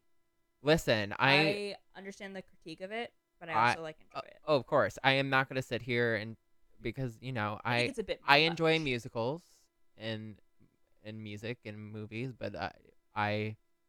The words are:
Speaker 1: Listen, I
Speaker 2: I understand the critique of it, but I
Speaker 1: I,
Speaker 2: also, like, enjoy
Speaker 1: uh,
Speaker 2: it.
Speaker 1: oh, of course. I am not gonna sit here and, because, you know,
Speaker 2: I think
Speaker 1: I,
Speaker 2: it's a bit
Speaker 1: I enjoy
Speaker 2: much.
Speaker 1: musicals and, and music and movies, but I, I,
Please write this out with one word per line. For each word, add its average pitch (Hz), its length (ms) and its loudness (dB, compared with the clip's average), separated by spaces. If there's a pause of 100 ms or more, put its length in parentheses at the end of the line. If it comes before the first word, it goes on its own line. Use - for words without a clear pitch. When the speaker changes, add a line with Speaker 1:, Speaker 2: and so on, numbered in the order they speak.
(600)
Speaker 1:
Listen, 127 560 2
I 156 580 4 (200)
Speaker 2:
I - 20 -14
understand 196 380 -14
the 190 80 -10
critique - 380 -16
of 190 100 -12
it, 233 220 -6 (260)
but 165 100 -12
I 160 40 -4
Speaker 1:
I, 117 160 4
Speaker 2:
also, 139 120 0
like, 156 160 -12 (140)
enjoy 143 80 -8
Speaker 1:
uh, - 80 -12
Speaker 2:
it. - 100 -20 (100)
Speaker 1:
oh, 151 100 6
of 120 100 -2
course. 120 360 2
I 135 100 4
am 139 180 0
not 135 180 2
gonna 131 140 -4
sit 113 180 -6
here 120 340 0
and, 110 220 -8 (440)
because, 120 400 -6
you 127 100 -8
know, 107 340 -2
Speaker 2:
I 120 120 2
think 120 100 2
Speaker 1:
I, - 20 -2
Speaker 2:
it's - 100 -6
a 208 40 -6
bit 180 240 -6
Speaker 1:
I 143 120 10
enjoy 165 380 4
Speaker 2:
much. 160 60 -2
Speaker 1:
musicals 127 580 -2 (560)
and, 110 380 -8 (680)
and 110 180 -12
music 107 440 -8
and 107 260 -12
movies, 110 460 -8
but 104 180 -6
I, - 160 -6 (440)
I, 107 400 0 (340)